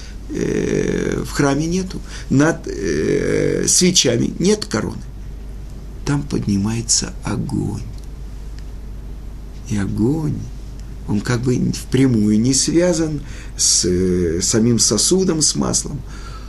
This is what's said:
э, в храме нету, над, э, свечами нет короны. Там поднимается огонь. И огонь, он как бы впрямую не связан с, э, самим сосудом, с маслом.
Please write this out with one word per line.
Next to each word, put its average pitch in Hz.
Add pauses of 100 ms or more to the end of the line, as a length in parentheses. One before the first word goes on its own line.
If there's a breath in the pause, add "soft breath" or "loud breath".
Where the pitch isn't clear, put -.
(300 loud breath)
э, 50
в -
храме 143
нету, 185 (300 loud breath)
над, 151
э, 92
свечами 139
нет 208
короны. - (1040)
Там 143
поднимается 107 (120)
огонь. - (1900)
И 107
огонь, 110 (720)
он 104
как 120
бы 127 (160)
впрямую 113
не 123
связан 160 (360 loud breath)
с, -
э, 90
самим 117
сосудом, 160
с -
маслом. 135 (500 loud breath)